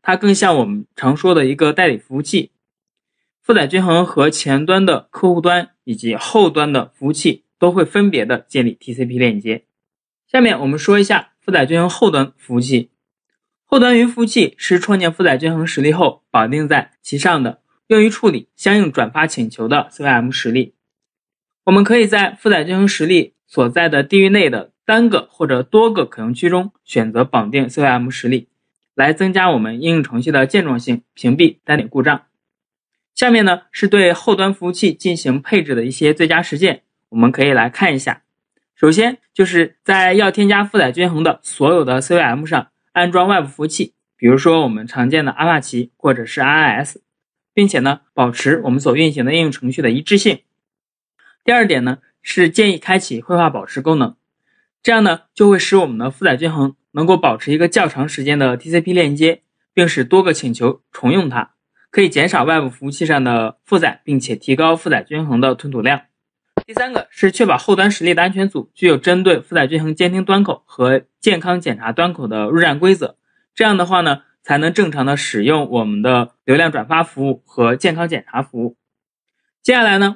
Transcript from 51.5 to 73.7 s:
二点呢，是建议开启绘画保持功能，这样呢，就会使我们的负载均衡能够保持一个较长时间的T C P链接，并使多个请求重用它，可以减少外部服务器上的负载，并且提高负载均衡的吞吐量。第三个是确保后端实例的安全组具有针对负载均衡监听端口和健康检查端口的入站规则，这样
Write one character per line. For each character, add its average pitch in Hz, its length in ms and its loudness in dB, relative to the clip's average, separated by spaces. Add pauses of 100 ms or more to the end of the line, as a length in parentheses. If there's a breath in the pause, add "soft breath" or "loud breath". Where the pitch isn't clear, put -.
二 233 140 2
点 139 180 -2
呢， 127 140 -4 (240)
是 175 260 0
建 208 240 2
议 160 60 -8
开 190 200 -2
启 123 220 -8
绘 175 160 -4
画 170 140 2
保 123 160 -8
持 - 160 -10
功 156 160 2
能， 123 180 -2 (640)
这 - 80 0
样 220 140 4
呢， 170 180 0 (120)
就 202 160 6
会 190 80 6
使 - 180 0
我 185 80 2
们 120 140 -6
的 123 120 -6
负 - 140 -6
载 139 140 2
均 160 120 -4
衡 139 240 -2 (180)
能 147 120 -2
够 175 140 4
保 131 180 0
持 139 160 -4
一 151 60 2
个 170 100 2
较 180 180 0
长 143 220 -4
时 139 160 -10
间 147 140 0
的 127 180 0
T 156 140 -14
C 170 100 0
P 180 140 -2
链 156 200 2
接， 160 280 0 (320)
并 175 120 2
使 143 180 -2
多 180 180 4
个 180 100 0
请 123 220 -6
求 123 260 -2 (100)
重 127 220 -2
用 175 160 0
它， 123 240 -6 (380)
可 - 120 2
以 185 60 4
减 151 200 0
少 156 160 0
外 160 160 0
部 135 80 -4
服 131 180 -14
务 139 40 -8
器 156 160 -6
上 147 160 0
的 117 420 -2
负 196 140 0
载， 160 260 -2
并 143 140 -2
且 120 180 -6
提 131 200 -2
高 160 180 2
负 170 140 -6
载 120 140 -2
均 156 240 -8
衡 120 140 0
的 131 140 0
吞 143 160 -10
吐 127 100 -6
量。 139 220 -2 (640)
第 226 80 -20
三 254 180 -4
个 190 180 -6
是 190 220 0
确 233 140 0
保 156 100 2
后 - 180 0
端 190 160 2
实 180 140 -6
例 175 100 2
的 170 80 2
安 185 100 0
全 190 160 -2
组 143 260 -8
具 - 120 0
有 160 100 4
针 180 280 0
对 180 160 4
负 - 160 -8
载 143 100 2
均 156 160 -2
衡 156 100 -4
监 175 200 0
听 185 120 -2
端 196 200 2
口 180 220 -6
和 127 360 0 (160)
健 185 220 0
康 180 200 -4
检 135 160 -6
查 113 140 -8
端 170 220 -2
口 139 160 -10
的 107 160 -4
入 151 160 0
站 151 180 0
规 185 160 4
则， - 220 -6 (380)
这 226 100 0
样 208 120 2